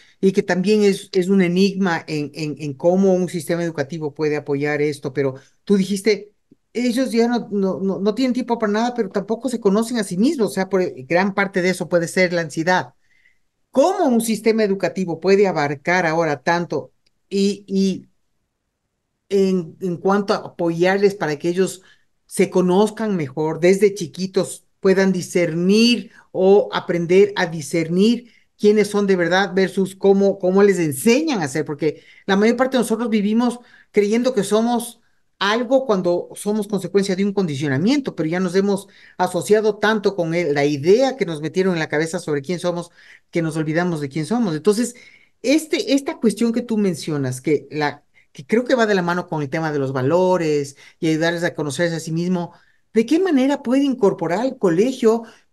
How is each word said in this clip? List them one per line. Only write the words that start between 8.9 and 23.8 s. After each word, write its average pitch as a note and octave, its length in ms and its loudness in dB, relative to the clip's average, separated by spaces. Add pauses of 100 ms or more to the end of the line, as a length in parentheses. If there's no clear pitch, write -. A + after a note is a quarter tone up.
pero A3+ 160 -4
tampoco A3 380 -4
se A#3+ 120 -4
conocen A3+ 380 0
a G#3 60 -2
sí F#3 120 -8
mismos, A#3 340 2
o - 40 -10
sea, F#3+ 140 -2
por, F#3+ 140 0 (260)
gran F#3+ 260 2
parte G3 280 0
de F3+ 80 2
eso F3+ 180 -4
puede E3+ 180 2
ser F3+ 260 0
la E3+ 100 0
ansiedad. E3 520 -2 (800)
¿Cómo F4 340 2
un A#3 140 2
sistema A3 440 0
educativo F#3 560 -4
puede G3 280 4
abarcar D#3+ 580 0
ahora D#3 360 0
tanto E3+ 500 -2 (360)
y, G3 380 -2
y F#3+ 420 -2 (1200)
en, F#3+ 520 0
en F3+ 160 -4
cuanto G3 380 0
a - 40 0
apoyarles F3+ 760 0
para D3+ 240 -4
que E3+ 100 -4
ellos F3+ 340 -2 (440)
se F#3+ 240 0
conozcan G3+ 640 0
mejor, D#3 440 -4
desde G3 340 4